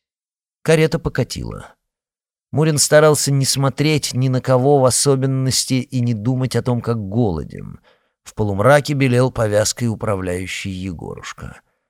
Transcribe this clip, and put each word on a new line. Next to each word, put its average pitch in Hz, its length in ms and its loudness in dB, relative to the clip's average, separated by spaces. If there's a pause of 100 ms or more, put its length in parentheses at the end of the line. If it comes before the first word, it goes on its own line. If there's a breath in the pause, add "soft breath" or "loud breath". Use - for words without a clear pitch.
(640)
Карета 160 380 2
покатила. - 760 -6 (760)
Мурин 151 260 2
старался 151 540 4
не 139 120 2
смотреть 139 720 0
ни 131 140 0
на 127 120 0
кого 131 380 4
в 131 60 4
особенности 131 920 0
и 127 260 -2
не 120 140 0
думать 127 400 -2
о 117 80 0
том, 120 180 -2
как 117 180 -4
голоден. 90 840 -4 (420 soft breath)
В - 120 -20
полумраке 107 580 2
белел 131 400 2
повязкой 110 560 0
управляющий 95 840 -4
Егорушка. - 880 -10 (300)